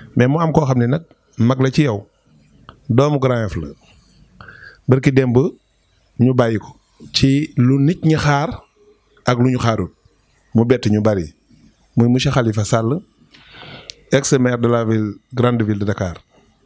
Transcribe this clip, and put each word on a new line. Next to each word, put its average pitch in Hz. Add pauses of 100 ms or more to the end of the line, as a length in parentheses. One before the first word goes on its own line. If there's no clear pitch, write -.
(140)
Mais 123
mu 143
am 160
koo 151
xam 131
ne 120
nag 90 (360)
mag 127
la 131
ci 156
yow. 104 (800)
Doomu 139
Grand 127
Yoff 104
la. 78 (1160)
Barki 131
démb 127 (840)
ñu 123
bàyyi 117
ko. - (360)
Ci 139
lu 127
nit 165
ñi 156
xaar 147 (640)
ak 123
lu 127
ñu 123
xaarul. 110 (640)
Mu 113
bett 123
ñu 107
bari. 98 (600)
Muy 117
monsieur 127
Khalifa 113
Sall, 117 (1120)
ex-maire 127
de 117
la 117
ville, 107 (200)
grande 120
ville 104
de 101
Dakar. 95 (500)